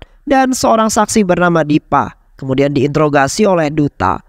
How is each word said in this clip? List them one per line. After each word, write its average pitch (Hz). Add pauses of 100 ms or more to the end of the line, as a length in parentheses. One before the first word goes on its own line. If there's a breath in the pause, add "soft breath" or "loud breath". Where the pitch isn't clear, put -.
(280 loud breath)
dan 262
seorang 226
saksi 214
bernama 175
Dipa. 147 (140)
Kemudian 139
diinterogasi 143
oleh 165
Duta. 143 (100)